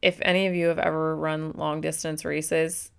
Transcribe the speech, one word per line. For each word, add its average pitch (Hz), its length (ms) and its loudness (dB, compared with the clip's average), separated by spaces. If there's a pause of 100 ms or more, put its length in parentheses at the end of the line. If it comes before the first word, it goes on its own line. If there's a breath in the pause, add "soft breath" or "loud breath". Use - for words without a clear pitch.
if 180 200 4
any 185 260 4
of 180 80 0
you 170 120 4
have 165 120 2
ever 160 380 2
run 156 380 -2
long 156 260 -2
distance 156 420 -4
races 160 760 -2